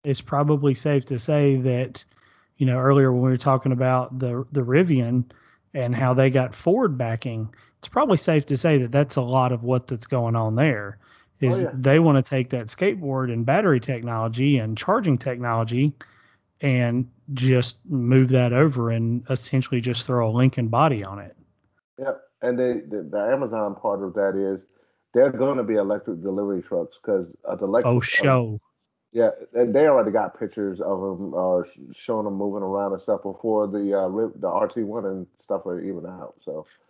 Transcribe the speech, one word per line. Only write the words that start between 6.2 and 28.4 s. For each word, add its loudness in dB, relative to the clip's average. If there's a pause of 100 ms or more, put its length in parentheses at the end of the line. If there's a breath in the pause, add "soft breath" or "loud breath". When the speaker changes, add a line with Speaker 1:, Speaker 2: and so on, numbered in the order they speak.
Speaker 1:
got 0
Ford 0
backing, -6 (260 soft breath)
it's -16
probably 2
safe 2
to -2
say 4
that 0
that's 2
a 2
lot 2
of -4
what -2
that's -8
going 0
on 0
there, 0 (420 soft breath)
Speaker 2:
Oh, 2
Speaker 1:
is 2
Speaker 2:
yeah. -4
Speaker 1:
they 4
wanna 6
take -4
that -6
skateboard -2
and -4
battery 2
technology -2
and -4
charging 0
technology -2 (680 loud breath)
and 0 (240)
just 2 (120)
move 4
that 4
over 2
and -2
essentially -2
just -4
throw 0
a 0
Lincoln 2
body 2
on -12
it. -18 (640)
Speaker 2:
Yep. -6 (200)
And -2
they, 0
the, -8 (100)
the -4
Amazon -2
part -4
of -8
that 0
is -4 (480)
they're 4
gonna -2
be -2
electric -2
delivery -4
trucks -6
'cause, -2 (200)
uh, -6
the -6
elec-, 2
Speaker 1:
Oh, 2
Speaker 2:
uh, 2
Speaker 1:
show. 0 (500)